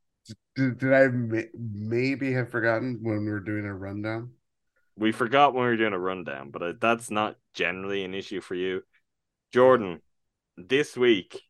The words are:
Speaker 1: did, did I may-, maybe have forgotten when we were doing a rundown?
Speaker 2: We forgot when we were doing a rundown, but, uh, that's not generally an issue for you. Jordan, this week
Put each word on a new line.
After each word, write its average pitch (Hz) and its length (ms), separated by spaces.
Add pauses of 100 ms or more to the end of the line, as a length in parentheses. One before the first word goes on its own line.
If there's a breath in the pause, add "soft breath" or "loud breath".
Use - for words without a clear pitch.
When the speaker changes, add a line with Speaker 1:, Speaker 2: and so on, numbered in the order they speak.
(560)
Speaker 1:
did, 131 240
did 131 140
I 135 160
may-, 113 440
maybe 117 800
have 127 180
forgotten 117 540
when 107 220
we 107 60
were 104 100
doing 104 240
a 101 100
rundown? 107 560 (640)
Speaker 2:
We 107 160
forgot 131 420
when 127 120
we 123 60
were 113 60
doing 110 160
a 90 60
rundown, 78 520
but, 82 120
uh, 85 160
that's 117 320
not 107 240 (180)
generally 95 520
an 92 80
issue 95 280
for - 140
you. 92 280 (680)
Jordan, 123 500 (540)
this 135 400
week 120 540